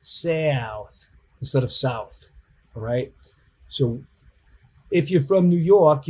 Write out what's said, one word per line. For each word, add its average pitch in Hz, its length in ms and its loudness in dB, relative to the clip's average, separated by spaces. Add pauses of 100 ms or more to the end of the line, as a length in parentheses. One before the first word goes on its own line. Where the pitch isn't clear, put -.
South 135 1040 -4 (340)
instead 131 240 -2
of 123 80 -8
South, - 540 -6 (480)
all 113 80 -12
right? 120 300 -4 (560)
So 123 340 -4 (880)
if 175 200 -2
you're 180 100 2
from 180 280 2
New 175 100 4
York 165 500 4